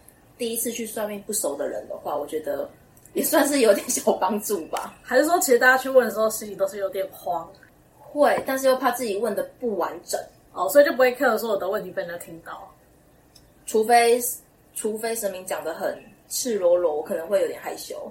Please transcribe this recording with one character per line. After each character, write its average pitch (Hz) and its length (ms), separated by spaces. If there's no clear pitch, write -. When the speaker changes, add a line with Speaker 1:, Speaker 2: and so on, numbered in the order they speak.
Speaker 1:
第 233 160
一 233 40
次 233 140
去 220 140
算 214 220
命 208 160
不 214 100
熟 143 220
的 139 120
人 - 200
的 - 100
话， - 180
我 143 120
觉 156 140
得 - 280
也 - 100
算 294 240
是 285 120
有 214 140
点 - 160
小 - 240
帮 208 280
助 170 260
吧。 - 340
Speaker 2:
还 247 160
是 302 80
说 339 140
其 - 80
实 240 100
大 254 100
家 262 100
去 262 120
问 254 160
的 214 80
时 208 60
候 220 100
心 214 200
里 190 60
都 190 120
是 196 100
有 196 120
点 190 220
慌？ 175 380
Speaker 1:
会， 240 480
但 269 120
是 262 100
又 254 80
怕 254 160
自 254 120
己 202 140
问 220 180
得 190 80
不 220 180
完 156 140
整。 - 160
Speaker 2:
哦， 180 180
所 285 120
以 285 40
就 285 60
不 247 60
会 247 180
care 240 220
说 220 140
我 196 60
的 185 120
问 202 140
题 180 80
被 185 100
人 170 100
家 175 60
听 165 240
到。 - 260
Speaker 1:
除 220 180
非， 233 360
除 214 240
非 226 160
神 208 180
明 185 140
讲 - 180
得 160 120
很 - 200
赤 233 300
裸 175 180
裸， 170 220
我 156 60
可 202 120
能 165 120
会 196 140
有 160 60
点 - 140
害 - 160
羞。 - 180